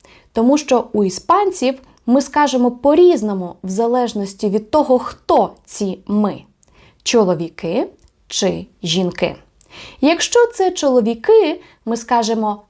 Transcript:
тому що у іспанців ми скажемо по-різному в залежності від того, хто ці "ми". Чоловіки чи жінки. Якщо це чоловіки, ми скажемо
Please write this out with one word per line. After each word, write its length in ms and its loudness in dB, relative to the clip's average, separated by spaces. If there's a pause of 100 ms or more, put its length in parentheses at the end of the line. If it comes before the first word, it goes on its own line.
(320)
тому 260 2
що 340 0
у 120 0
іспанців 760 -2 (280)
ми 160 4
скажемо 480 0
по-різному 920 2
в 60 -10
залежності 800 -2
від 220 -4
того, 280 2
хто 520 0 (140)
ці 420 -6
"ми". 360 -2 (600)
Чоловіки 840 -2 (420)
чи 380 -6 (160)
жінки. 540 -4 (640)
Якщо 460 2
це 240 -2
чоловіки, 880 2 (240)
ми 120 -4
скажемо 720 -2